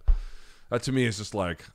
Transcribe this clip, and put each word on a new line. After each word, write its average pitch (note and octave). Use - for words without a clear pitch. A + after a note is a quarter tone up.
That A#2+
to C3+
me C3
is G#2+
just G#2+
like, F2+